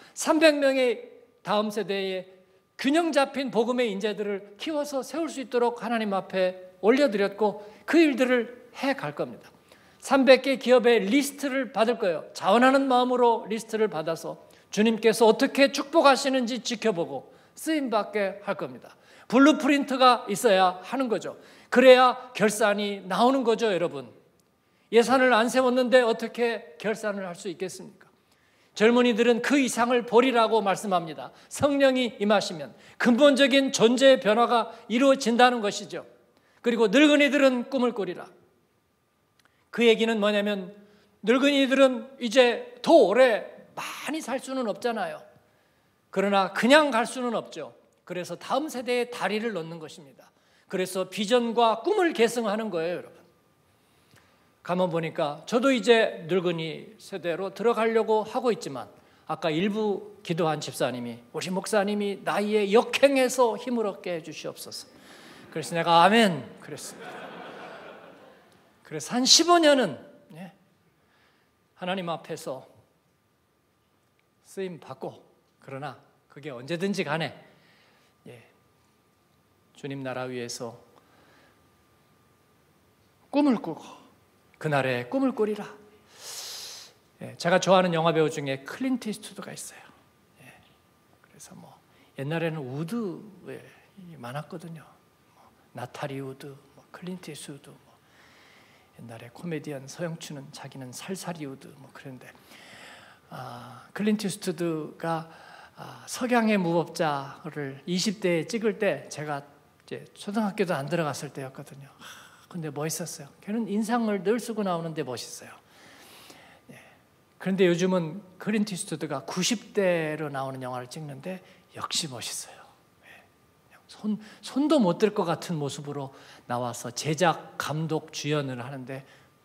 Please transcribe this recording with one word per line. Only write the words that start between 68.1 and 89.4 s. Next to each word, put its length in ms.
그래서 320
한 100
십오 340
년은, 380
예, 160
하나님 340
앞에서 580
쓰임 260
받고, 440
그러나 400
그게 220
언제든지 520
간에, 400
예, 160
주님 300
나라 200
위에서 560
꿈을 240
꾸고 280
그날에 500
꿈을 240
꾸리라. 340
예, 140
제가 240
좋아하는 340
영화 200
배우 160
중에 340
클린트 460
이스트우드가 420